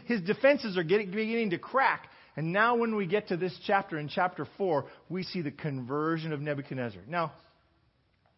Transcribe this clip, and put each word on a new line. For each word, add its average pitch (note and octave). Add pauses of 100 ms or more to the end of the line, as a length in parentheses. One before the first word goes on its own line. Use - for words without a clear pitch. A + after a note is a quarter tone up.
his A#3+
defenses G#3+
are F#3
getting, F#3
beginning A3
to E3+
crack. A3+ (280)
And D#3+
now A3+
when A3+
we G3
get G#3
to F#3
this F3 (100)
chapter, G3
in D3
chapter F3+ (120)
four, D#3 (220)
we F3+
see F3
the C#3+
conversion D3+
of C#3+
Nebuchadnezzar. C3+
Now, D#3+ (1040)